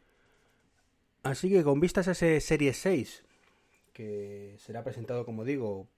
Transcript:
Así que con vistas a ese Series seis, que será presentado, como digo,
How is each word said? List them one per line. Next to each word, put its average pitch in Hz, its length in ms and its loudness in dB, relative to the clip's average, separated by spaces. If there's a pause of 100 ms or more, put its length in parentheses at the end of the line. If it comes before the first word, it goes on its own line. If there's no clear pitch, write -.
(1200)
Así 139 280 -2
que 185 140 6
con 143 160 4
vistas 180 260 2
a 185 60 2
ese 160 280 4
Series 143 360 2
seis, - 480 -2 (680)
que 101 640 -10
será - 260 -14
presentado, 120 400 -6
como 113 200 -8
digo, 117 540 -4